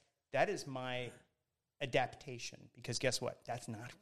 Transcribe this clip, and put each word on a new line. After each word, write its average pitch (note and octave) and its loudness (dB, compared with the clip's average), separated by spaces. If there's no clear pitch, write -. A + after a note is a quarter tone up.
that C#3+ 6
is F#3 -2
my B2+ -2
adaptation, B2+ 0
because B2 -4
guess B2+ 4
what? - -2
That's A#2+ -4
not A#2 -8